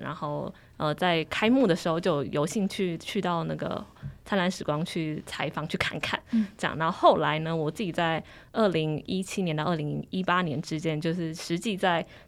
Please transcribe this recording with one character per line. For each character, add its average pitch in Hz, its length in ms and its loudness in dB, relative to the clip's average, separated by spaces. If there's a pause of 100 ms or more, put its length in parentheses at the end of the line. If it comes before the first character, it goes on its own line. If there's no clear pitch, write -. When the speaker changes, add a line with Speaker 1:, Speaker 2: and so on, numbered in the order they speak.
Speaker 1:
然 143 140 -8
后， 147 380 -6 (240)
呃， 151 180 0
在 170 300 2
开 - 240 0
幕 254 180 6
的 165 80 6
时 - 140 -2
候 165 100 2
就 160 240 2
有 143 240 0
幸 202 220 0
去， 175 300 -2
去 - 200 -4
到 170 240 0
那 160 120 -4
个 156 300 -6 (440)
灿 208 80 2
烂 180 140 4
时 - 120 -8
光 151 220 0
去 156 400 -4
采 - 240 -4
访， 156 180 -4
去 - 80 -2
看 - 240 -4
看， - 300 -4
Speaker 2:
嗯。 220 160 2 (100)
Speaker 1:
这 - 120 -2
样。 - 100 -2
然 160 100 0
后 180 80 0
后 285 220 8
来 151 220 2
呢， 160 160 -2
我 156 160 0
自 156 100 -8
己 180 100 -2
在 165 320 2 (280)
二 220 160 4
零 156 400 0
一 185 160 -2
七 - 180 -4
年 165 140 0
到 151 80 -2
二 175 120 2
零 147 360 -4
一 185 100 -2
八 180 220 2
年 151 180 -2
之 160 180 -4
间， 156 220 -2
就 165 100 0
是 165 220 -2
实 170 240 -4
际 202 180 -2
在 175 300 0 (220)